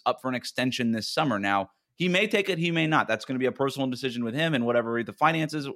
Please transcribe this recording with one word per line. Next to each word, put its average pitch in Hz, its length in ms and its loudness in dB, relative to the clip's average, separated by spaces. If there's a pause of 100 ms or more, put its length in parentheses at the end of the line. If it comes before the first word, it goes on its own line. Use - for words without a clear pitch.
up 127 160 0
for 131 80 -4
an 127 60 -2
extension 120 580 -2
this 110 160 -4
summer. 147 280 0
Now, 98 340 0 (260)
he 175 100 0
may 185 200 2
take 202 200 0
it, 180 120 -2
he 170 120 0
may 160 160 2
not. 147 220 2
That's 110 160 -2
gonna 127 140 -4
be 127 60 2
a 123 60 2
personal 135 380 -2
decision 123 340 -4
with 117 120 -4
him 160 180 0
and 120 120 0
whatever 117 380 0
the 107 80 -12
finances 156 640 0